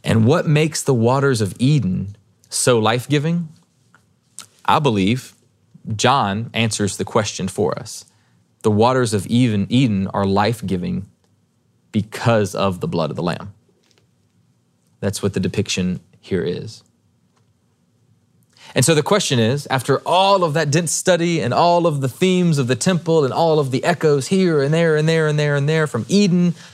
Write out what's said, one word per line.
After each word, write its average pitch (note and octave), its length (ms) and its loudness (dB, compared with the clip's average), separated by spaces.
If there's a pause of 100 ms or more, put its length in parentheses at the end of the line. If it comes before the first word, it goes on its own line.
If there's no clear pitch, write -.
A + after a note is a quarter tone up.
And A2 220 2
what D#3 220 2
makes D3+ 360 0
the C#3 100 0
waters B2+ 480 2
of F#2 180 -4
Eden G2+ 580 0 (320)
so - 280 2
life-giving? C#3 720 0 (1160)
I C3 140 2
believe A#2 540 0 (600)
John A2+ 580 0
answers A2 440 -2
the F#2+ 80 -4
question G#2 420 -4
for F#2+ 300 -4
us. - 280 -16 (560)
The A2+ 80 2
waters A2+ 440 2
of F#2+ 140 -2
Eden, A2 420 2
Eden A2 380 0
are G2 180 -2
life-giving G2 840 -2 (840)
because G#2+ 640 -2
of F#2+ 280 -4
the - 60 -4
blood E2 220 -4
of C#2+ 60 -8
the D2+ 80 -6
Lamb. F2+ 300 -6 (1500)
That's G2 240 -6
what G2 100 -2
the F#2+ 60 -4
depiction F#2 600 -4 (200)
here F2+ 240 -4
is. D#2+ 400 -8 (1900)
And D#3+ 100 2
so E3 80 4
the D3+ 80 4
question D#3+ 380 0
is, B2 320 0
after C3 340 0
all F#3+ 380 4
of D#3 100 0
that D#3 160 0
dense D#3+ 220 0
study E3+ 500 0
and A#2+ 100 -2
all E3+ 360 4
of D3 140 0
the C3+ 60 -2
themes F3 520 2
of A#2+ 80 0
the B2+ 80 0
temple E3 500 0
and A#2+ 80 -2
all D#3 260 2
of C3+ 120 -2
the B2+ 120 -2
echoes D3+ 440 0
here F3+ 340 2
and C#3 100 0
there D#3+ 240 2
and D#3 140 2
there D#3+ 180 2
and D3 120 0
there D3 160 0
and C#3+ 120 0
there, D#3 200 0
from A2+ 200 -6
Eden F3+ 460 2 (200)